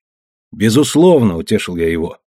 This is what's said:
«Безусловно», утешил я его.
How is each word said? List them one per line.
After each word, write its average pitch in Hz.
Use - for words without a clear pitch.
«Безусловно», 127
утешил 90
я 82
его. 82